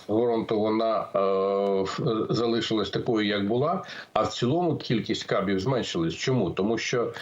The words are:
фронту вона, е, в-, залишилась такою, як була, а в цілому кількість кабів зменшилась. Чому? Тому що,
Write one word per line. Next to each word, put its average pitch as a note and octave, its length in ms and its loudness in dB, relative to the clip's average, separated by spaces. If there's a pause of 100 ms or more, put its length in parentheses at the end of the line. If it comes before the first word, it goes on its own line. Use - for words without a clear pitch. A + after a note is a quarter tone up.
фронту A2+ 540 2
вона, A2 400 0 (140)
е, G2 40 2 (640)
в-, A2 480 -2
залишилась A2+ 600 0
такою, A2 380 0
як G2+ 200 0
була, D3+ 360 0 (280)
а G#2+ 100 2
в A2 60 0
цілому C3+ 480 0
кількість G#2 480 -2
кабів G2 360 0
зменшилась. F#2+ 540 0
Чому? A#2+ 360 0
Тому G#2+ 280 0
що, - 440 0